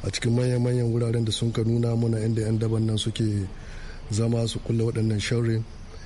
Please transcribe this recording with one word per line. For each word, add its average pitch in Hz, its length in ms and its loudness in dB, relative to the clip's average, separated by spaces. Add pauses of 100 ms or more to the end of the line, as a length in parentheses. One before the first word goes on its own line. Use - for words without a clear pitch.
A 101 80 -2
cikin 117 240 0
manya-manyan 123 580 2
wuraren 117 320 2
da 107 60 0
sun 117 200 0
ka 113 120 0
nuna 117 320 2
muna 113 260 2
inda 113 200 0
'yan 110 180 0
daban 110 260 2
nan 110 120 2
suke 110 280 0 (840)
zama 117 360 2
su - 120 -4
kulle 113 240 0
waɗannan 110 360 0
sharrin, 113 440 0 (420)